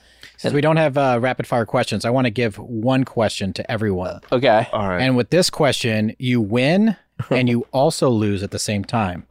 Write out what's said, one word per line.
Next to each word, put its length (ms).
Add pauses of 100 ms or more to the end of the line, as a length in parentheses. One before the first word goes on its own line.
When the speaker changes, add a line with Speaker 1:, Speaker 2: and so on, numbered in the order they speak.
(360)
Speaker 1:
Since 180
we 60
don't 160
have, 200
uh, 240
rapid 280
fire 180
questions, 380
I 60
wanna 200
give 260
one 460
question 520
to 140
everyone. 520 (100)
Speaker 2:
Okay. 420
Speaker 3:
All 160
right. 140
Speaker 1:
And 140
with 140
this 200
question, 680
you 200
win 540 (200)
Speaker 2:
<laughs> 160
Speaker 1:
and 180
you 240
also 360
lose 360
at 80
the 80
same 240
time. 460